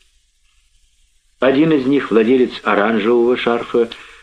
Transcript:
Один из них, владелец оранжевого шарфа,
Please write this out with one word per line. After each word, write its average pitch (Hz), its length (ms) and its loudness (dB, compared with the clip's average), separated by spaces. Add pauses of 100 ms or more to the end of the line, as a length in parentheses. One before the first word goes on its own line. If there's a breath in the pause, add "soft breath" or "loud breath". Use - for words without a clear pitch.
(1400)
Один 135 320 2
из 139 140 0
них, 135 240 -2
владелец 113 400 2 (140)
оранжевого 113 760 0
шарфа, 117 520 -2 (340 loud breath)